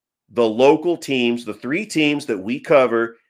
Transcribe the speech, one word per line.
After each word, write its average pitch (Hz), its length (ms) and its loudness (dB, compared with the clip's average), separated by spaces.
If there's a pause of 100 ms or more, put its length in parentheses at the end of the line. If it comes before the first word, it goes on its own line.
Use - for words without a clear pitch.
(300)
the 117 180 0
local 156 500 2
teams, 120 480 -2
the 107 80 -10
three 151 320 -8
teams 147 400 -2
that 113 120 -4
we 110 220 -8
cover 117 580 0 (120)